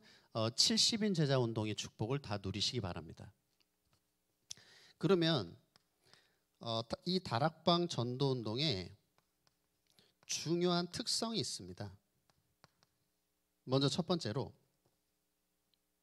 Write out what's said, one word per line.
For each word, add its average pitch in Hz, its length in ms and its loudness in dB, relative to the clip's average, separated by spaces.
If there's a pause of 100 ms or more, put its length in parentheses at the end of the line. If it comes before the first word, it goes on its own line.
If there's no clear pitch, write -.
(320)
어, 113 180 0
칠십 214 520 2
인 208 120 2
제자 139 260 4
운동의 110 340 0
축복을 127 460 -4
다 107 200 -6
누리시기 101 400 -2
바랍니다. 87 520 -8 (1700)
그러면, 160 580 2 (1040)
어, 113 260 -2
다-, - 180 -6
이 180 140 2
다락방 170 680 2
전도 127 420 0
운동에 110 640 -2 (1300)
중요한 175 640 0
특성이 226 480 -2
있습니다. 95 520 -8 (1700)
먼저 135 240 4
첫 165 180 0
번째로 110 460 -2 (1500)